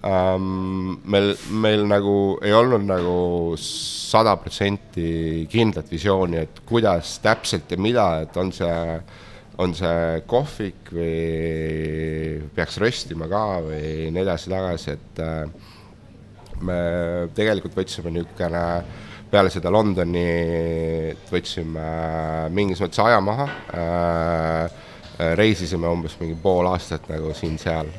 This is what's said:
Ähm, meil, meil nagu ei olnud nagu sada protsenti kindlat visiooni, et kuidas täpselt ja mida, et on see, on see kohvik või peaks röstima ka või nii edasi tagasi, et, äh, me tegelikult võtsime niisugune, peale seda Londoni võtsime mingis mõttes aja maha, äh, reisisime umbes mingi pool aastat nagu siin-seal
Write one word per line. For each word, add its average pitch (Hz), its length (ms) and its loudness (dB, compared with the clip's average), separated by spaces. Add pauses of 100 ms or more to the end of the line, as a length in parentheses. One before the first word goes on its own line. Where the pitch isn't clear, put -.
Ähm, 95 1000 0
meil, 101 300 4 (140)
meil 107 360 2
nagu 101 560 2
ei 104 120 2
olnud 117 320 6
nagu 87 720 2
sada - 800 2
protsenti 82 1120 -2
kindlat 104 420 2
visiooni, 90 460 2
et 78 280 -4
kuidas 104 540 2
täpselt - 520 0
ja 87 60 -2
mida, 98 440 2
et 78 160 -6
on 92 140 0
see, 82 500 -2 (560)
on 90 160 0
see 82 520 0
kohvik 120 680 -2
või 80 1500 -2 (140)
peaks 82 220 -4
röstima 85 500 -2
ka 101 340 0
või 78 500 -4
nii 90 100 0
edasi 87 280 -2
tagasi, 90 420 -2
et, - 280 -10
äh, 80 300 -4 (1120)
me 87 720 -2
tegelikult 104 420 0
võtsime 90 360 -4
niisugune, 85 720 -2 (460)
peale 98 200 6
seda 87 200 -2
Londoni 85 1400 0 (160)
võtsime 80 1200 -2
mingis 95 300 0
mõttes 95 240 0
aja 113 180 6
maha, 117 280 0 (240)
äh, 85 960 0 (680)
reisisime 90 520 2
umbes 85 320 -2
mingi 82 160 -6
pool 90 320 4
aastat 87 420 -2
nagu 78 260 -4
siin-seal 80 500 -2 (140)